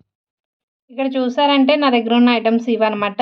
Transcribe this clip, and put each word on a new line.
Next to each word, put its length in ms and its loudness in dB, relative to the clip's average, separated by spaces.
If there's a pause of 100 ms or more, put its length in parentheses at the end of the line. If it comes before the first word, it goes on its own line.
(920)
ఇక్కడ 200 -6
చూసారంటే 640 0
నా 140 0
దగ్గర 260 0
ఉన్న 140 4
ఐటమ్స్ 400 0
ఇవన్నమాట. 520 -2